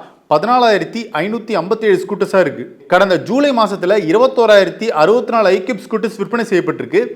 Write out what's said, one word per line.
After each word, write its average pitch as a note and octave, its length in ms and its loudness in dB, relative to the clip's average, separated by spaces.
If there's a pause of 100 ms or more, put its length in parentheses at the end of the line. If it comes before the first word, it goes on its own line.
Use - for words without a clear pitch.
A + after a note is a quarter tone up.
(300)
பதினாலாயிரத்தி G#3+ 840 0
ஐநூத்தி G#3+ 380 -4
ஐம்பத்தேழு G3+ 560 0
ஸ்கூட்டர்ஸா G3 320 -2
இருக்கு. B2 480 -4
கடந்த F#3 300 2
ஜூலை B3 400 0
மாசத்துல G3 480 0
இருபத்தோராயிரத்தி G#3+ 800 2
அறுபத்தி G#3+ 440 2
நாலு A3 160 2
ஐ G3 180 2
கியூப் G#3+ 140 -6 (100)
ஸ்கூட்டர்ஸ் A3 280 -4
விற்பனை A3 280 -4
செய்யப்பட்டிருக்கு. E3 680 -2